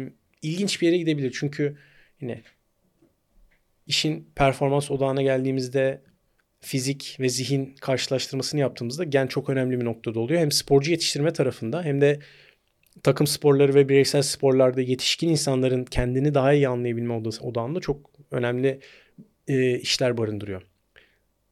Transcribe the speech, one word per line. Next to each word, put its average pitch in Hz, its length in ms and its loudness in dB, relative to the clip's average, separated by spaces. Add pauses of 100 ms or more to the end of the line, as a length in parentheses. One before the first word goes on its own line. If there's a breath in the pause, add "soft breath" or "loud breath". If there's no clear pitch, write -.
(420)
ilginç 180 400 -4
bir 170 60 2
yere 170 100 4
gidebilir. 151 420 -2
Çünkü 147 380 -4 (440 soft breath)
yine 113 200 -8 (1500)
işin 156 480 -4
performans 139 560 2
odağına 135 300 0
geldiğimizde 135 800 0 (600)
fizik 139 580 -6
ve 131 100 0
zihin 131 520 -2
karşılaştırmasını 131 800 -2
yaptığımızda 127 440 -4
gen 135 240 0
çok 135 220 -6
önemli 127 300 0
bir 120 60 -2
noktada 113 340 -4
oluyor. 147 220 0
Hem 151 100 0
sporcu 143 400 2
yetiştirme 165 420 0
tarafında 135 500 -2
hem 139 180 -2
de 143 180 4 (840 loud breath)
takım 143 240 2
sporları 143 480 4
ve 139 140 6
bireysel 139 320 4
sporlarda 131 600 2
yetişkin 131 480 -2
insanların 131 560 0
kendini 127 480 0
daha 139 200 4
iyi 143 140 4
anlayabilme 120 460 -2
oda-, 110 280 -6
odağında 123 380 -6
çok - 320 -8 (200)
önemli, 127 480 -2 (680 loud breath)
e, 127 320 2
işler 123 380 -2
barındırıyor. 104 440 -6 (920 soft breath)